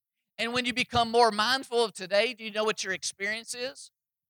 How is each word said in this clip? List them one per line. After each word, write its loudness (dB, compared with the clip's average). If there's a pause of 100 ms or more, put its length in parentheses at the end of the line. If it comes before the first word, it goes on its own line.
(380)
And -4
when 0
you -2
become 0
more 6
mindful 0
of -2
today, 0
do -12
you -10
know -2
what -2
your -6
experience -8
is? -10 (380)